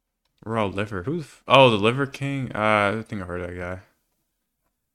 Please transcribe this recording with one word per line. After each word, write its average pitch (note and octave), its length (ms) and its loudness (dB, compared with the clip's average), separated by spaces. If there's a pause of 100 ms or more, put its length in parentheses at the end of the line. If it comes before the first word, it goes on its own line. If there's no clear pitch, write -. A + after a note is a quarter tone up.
(460)
Raw A2 200 0
liver. G2 360 -4
Who's D3 220 -4
f-, - 240 -20
oh, C3 200 8
the A2+ 80 2
Liver A#2+ 300 0
King? C#3 480 -8
Uh, G#2+ 460 2
I - 20 -10
think A2 180 -10
I F#2 60 -10
heard F2 160 -8
that F2 160 -10
guy. F2+ 220 -8 (1160)